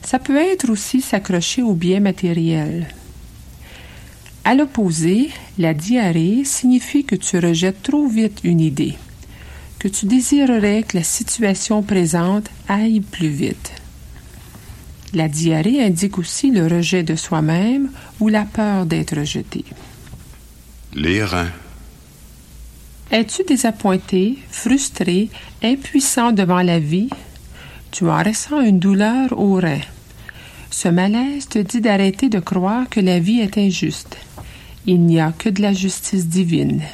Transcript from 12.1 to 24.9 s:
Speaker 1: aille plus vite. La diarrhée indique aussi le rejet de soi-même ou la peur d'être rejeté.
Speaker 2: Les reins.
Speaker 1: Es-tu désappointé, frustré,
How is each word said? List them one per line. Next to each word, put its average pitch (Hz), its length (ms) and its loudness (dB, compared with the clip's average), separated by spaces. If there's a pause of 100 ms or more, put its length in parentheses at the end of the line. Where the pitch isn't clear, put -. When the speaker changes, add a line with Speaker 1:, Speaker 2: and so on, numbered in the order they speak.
Speaker 1:
aille 214 320 2
plus 175 280 -4
vite. - 440 -4 (1400)
La 160 160 0
diarrhée 165 560 2
indique 196 340 0
aussi 220 320 0
le 180 160 4
rejet 170 360 2
de 160 140 -2
soi-même 185 760 0 (300)
ou 214 80 4
la 214 160 2
peur 208 420 0
d'être 160 320 -2
rejeté. - 460 -6 (1300)
Speaker 2:
Les 85 280 0
reins. 87 300 -2 (1600)
Speaker 1:
Es-tu 220 340 0
désappointé, 214 920 2 (140)
frustré, 214 800 0 (340)